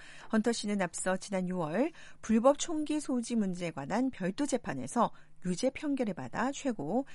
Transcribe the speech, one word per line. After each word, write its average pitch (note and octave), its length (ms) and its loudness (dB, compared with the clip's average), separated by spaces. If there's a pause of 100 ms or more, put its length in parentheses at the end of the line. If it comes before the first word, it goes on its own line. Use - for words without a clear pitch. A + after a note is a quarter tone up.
(340)
헌터 A3 180 4
씨는 G#3 300 0
앞서 F#3 340 0
지난 F#3 320 -2
유월 F#3 460 0 (280)
불법 A#3 380 6
총기 D4+ 400 0
소지 B3 380 -2
문제에 F3+ 340 0
관한 F3+ 380 0
별도 F#3+ 360 -2
재판에서 G3 640 0 (360)
유죄 F3+ 240 0
판결을 C4 460 -2
받아 D#3 360 -2
최고 A#3 640 -2